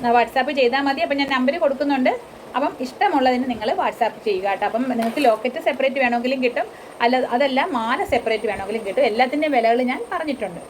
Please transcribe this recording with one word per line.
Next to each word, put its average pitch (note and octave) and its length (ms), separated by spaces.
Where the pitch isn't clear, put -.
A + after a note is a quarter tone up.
WhatsApp B3+ 420
ചെയ്താൽ C4 300
മതി. C#4 160
അപ്പം C#4 160
ഞാൻ C4+ 160
നമ്പർ C4 260
കൊടുക്കുന്നുണ്ട്. C#4+ 500
അപ്പം D4 140
ഇഷ്ടമുള്ളതിന് C4 680
നിങ്ങൾ G#3+ 160
WhatsApp A3 340
ചെയ്യുക F#3+ 240
കേട്ടോ. G3 180
അപ്പം A#3 240
നിങ്ങൾക്ക് A3+ 340
ലോക്കറ്റ് B3 400
സെപ്പറേറ്റ് C4+ 380
വേണമെങ്കിലും A#3+ 400
കിട്ടും, B3 220
അല്ല B3 180
അതല്ല C4+ 280
മാല A#3 220
സെപ്പറേറ്റ് A3+ 380
വേണമെങ്കിലും G3+ 360
കിട്ടും. G3+ 240
എല്ലാത്തിൻ്റെയും C4+ 460
വിലകൾ A#3 240
ഞാൻ D4+ 80
പറഞ്ഞിട്ടുണ്ട്. B3 560